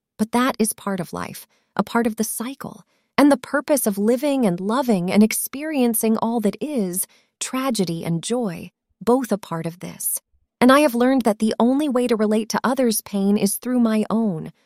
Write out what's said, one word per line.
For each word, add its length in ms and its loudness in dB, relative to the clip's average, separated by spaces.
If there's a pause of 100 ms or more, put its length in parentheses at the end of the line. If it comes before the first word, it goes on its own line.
(160)
But 160 -4
that 260 0
is 140 0
part 280 -6
of 120 -8
life, 340 -10 (300)
a 60 0
part 240 0
of 100 -4
the 80 -2
cycle, 580 -10 (360)
and 120 6
the 60 4
purpose 500 -2
of 120 -2
living 480 0
and 120 0
loving 540 0
and 100 8
experiencing 920 0
all 240 -2
that 220 0
is, 440 -4 (340)
tragedy 680 -4
and 160 -2
joy, 480 -6 (320)
both 300 2
a 60 -2
part 280 -8
of 140 -10
this. 420 -8 (380)
And 120 8
I 80 8
have 140 4
learned 280 2
that 160 2
the 220 0
only 280 2
way 200 0
to 80 2
relate 340 0
to 140 -2
others' 380 0
pain 340 0
is 200 0
through 220 -2
my 320 2
own, 400 -2 (160)